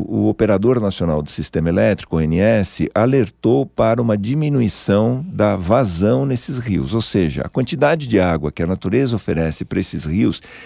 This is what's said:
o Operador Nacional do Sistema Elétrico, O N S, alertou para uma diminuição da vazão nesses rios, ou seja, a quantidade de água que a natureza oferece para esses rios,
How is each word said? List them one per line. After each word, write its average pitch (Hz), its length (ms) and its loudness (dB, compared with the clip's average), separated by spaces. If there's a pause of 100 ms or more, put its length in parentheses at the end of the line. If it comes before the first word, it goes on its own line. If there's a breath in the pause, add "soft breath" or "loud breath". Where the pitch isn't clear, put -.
o 107 180 0
Operador 110 540 2
Nacional 87 400 -2
do 76 80 -8
Sistema 80 400 -4
Elétrico, 98 480 0
O 80 40 2
N 80 160 2
S, 104 560 2
alertou 127 720 2
para 117 360 0
uma 113 160 2
diminuição 123 1120 0
da 101 240 2
vazão 101 720 2
nesses 131 320 -4
rios, 90 360 -2
ou 113 80 0
seja, 76 420 0
a - 60 -10
quantidade 143 580 0
de 107 120 2
água 80 320 0
que - 100 -8
a 82 60 -2
natureza 113 480 -2
oferece 80 480 -4
para - 160 -4
esses 82 260 -6
rios, 92 360 0 (240 loud breath)